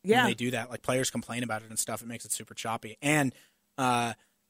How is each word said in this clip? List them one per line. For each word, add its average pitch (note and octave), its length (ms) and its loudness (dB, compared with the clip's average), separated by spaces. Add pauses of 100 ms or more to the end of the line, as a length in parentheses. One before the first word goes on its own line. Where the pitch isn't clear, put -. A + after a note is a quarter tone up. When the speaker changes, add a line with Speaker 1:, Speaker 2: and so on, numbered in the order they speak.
Speaker 1:
Yeah. A3 200 4
Speaker 2:
When A#3+ 60 4
they F#3+ 60 2
do A#2+ 180 -2
that, B2 180 -4
like, A#2 120 -10
players B2+ 300 2
complain A#2+ 320 -4
about A2 180 -4
it A2 80 -16
and A2 80 -8
stuff. - 240 -2
It A#2 60 -14
makes A#2 160 -10
it G#2+ 80 -12
super - 220 -4
choppy. A2+ 480 -6
And, C#3+ 340 4 (420)
uh, A#2+ 360 2 (360)